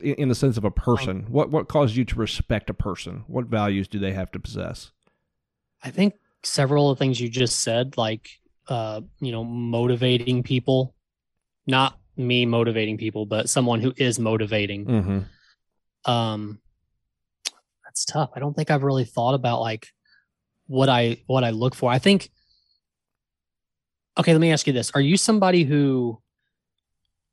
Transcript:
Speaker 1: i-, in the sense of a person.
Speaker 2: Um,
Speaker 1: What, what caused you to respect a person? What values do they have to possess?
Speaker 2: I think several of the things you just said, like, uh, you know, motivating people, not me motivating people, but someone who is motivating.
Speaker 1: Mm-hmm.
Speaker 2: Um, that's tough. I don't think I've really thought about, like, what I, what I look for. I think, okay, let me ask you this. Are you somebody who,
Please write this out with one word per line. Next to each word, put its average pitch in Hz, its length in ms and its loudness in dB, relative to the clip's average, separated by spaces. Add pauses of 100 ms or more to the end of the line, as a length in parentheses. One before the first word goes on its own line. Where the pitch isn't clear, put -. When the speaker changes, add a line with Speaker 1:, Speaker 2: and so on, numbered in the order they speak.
Speaker 1:
i-, 143 140 0
in 135 140 0
the 123 40 2
sense 135 220 2
of 107 80 -2
a 101 60 2
person. 95 560 0
Speaker 2:
Um, 117 60 -10
Speaker 1:
What, 143 180 2
what 131 180 -2
caused 139 260 2
you 123 120 0
to - 120 -4
respect - 520 -4
a 98 40 -4
person? 92 520 -8
What 127 200 -6
values 104 400 0
do - 120 -8
they 98 160 -4
have 95 180 -6
to - 80 -12
possess? - 520 -10 (920)
Speaker 2:
I 131 60 -12
think 190 240 2 (280)
several 143 480 2
of 131 60 0
the 143 80 -2
things 127 160 0
you 120 80 -2
just 120 320 -2
said, 123 380 -2
like, 110 320 -2 (380)
uh, 110 340 -6 (180)
you 131 100 -6
know, 117 140 -6
motivating 120 960 0
people, 131 520 0 (720)
not 131 300 2 (200)
me 123 300 2
motivating 113 500 0
people, 107 300 -6
but 107 240 -2
someone 120 300 2
who 127 160 0
is 123 220 -2
motivating. 107 680 -2
Speaker 1:
Mm-hmm. - 1200 -4
Speaker 2:
Um, 107 480 -4 (1300)
that's - 220 -10
tough. 151 280 -4
I 123 60 -10
don't 147 140 -6
think 156 160 -2
I've 143 120 2
really 135 220 0
thought 123 300 -2
about, 123 260 0
like, 113 280 -6 (800)
what 131 220 2
I, 120 380 2
what 131 180 2
I 117 60 0
look 113 260 -2
for. 123 160 0
I 127 60 2
think, 196 320 2 (1900)
okay, 165 140 6
let 160 80 6
me 165 100 4
ask 151 160 2
you 151 60 2
this. 120 220 -2
Are 143 60 2
you 147 160 4
somebody 190 480 4
who, 131 560 2 (1120)